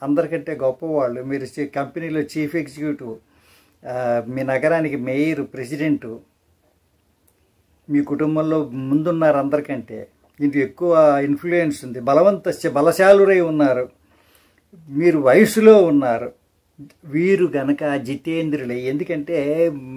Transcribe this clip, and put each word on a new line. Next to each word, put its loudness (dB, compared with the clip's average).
అందరికంటే -2
గొప్పవాళ్ళు, -4
మీరు -8
చీ-, -8
కంపెనీలో -6
చీఫ్ -6
ఎగ్జిక్యూటివ్, -8
ఆ, -4
మీ -6
నగరానికి -2
మేయర్, -2
ప్రెసిడెంట్, -6
మీ 0
కుటుంబంలో -2
ముందున్నారు 0
అందరికంటే, -4
ఇది 0
ఎక్కువ 4
ఇన్‌ఫ్లుయెన్స్ -2
ఉంది. -12
బలవంతస్య, 2
బలశాలురై 4
ఉన్నారు, 0
మీరు 2
వయసులో 6
ఉన్నారు, 0
వీరు 2
గనక -2
జితేంద్రులే. -6
ఎందుకంటే -2